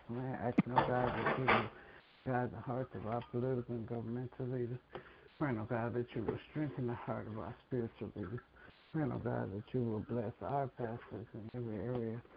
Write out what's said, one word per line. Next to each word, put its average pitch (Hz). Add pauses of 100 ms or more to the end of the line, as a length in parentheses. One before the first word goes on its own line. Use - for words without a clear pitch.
the 120
land. 131
Asking, 120
oh 123
God, 123
that 113
you 131
will -
guide 123
the 113
hearts 127
of 101
our 120 (100)
political 123
and 110
governmental 120
leaders. 123 (640)
Praying, 131
oh 107
God, 117
that 120
you 117
will - (120)
strengthen 143
the 117
heart 113
of 107
our 101 (100)
spiritual 113
leaders. 101 (560)
Praying, 143
oh 123
God, 120
that 107 (100)
you 127
will 107
bless 117 (100)
our 135 (120)
pastors 113
in 113
every 117
area 117 (140)